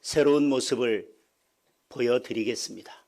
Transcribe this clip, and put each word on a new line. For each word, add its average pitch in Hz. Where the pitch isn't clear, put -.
새로운 147
모습을 123
보여드리겠습니다. 117